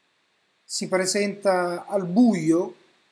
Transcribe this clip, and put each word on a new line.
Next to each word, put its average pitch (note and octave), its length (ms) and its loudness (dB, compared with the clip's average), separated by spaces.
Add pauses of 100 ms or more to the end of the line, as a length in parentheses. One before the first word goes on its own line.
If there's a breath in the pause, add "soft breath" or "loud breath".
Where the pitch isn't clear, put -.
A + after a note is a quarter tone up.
(640)
si - 240 -8
presenta F#3 1000 -2
al G3 200 -4
buio, F#3 680 2 (360)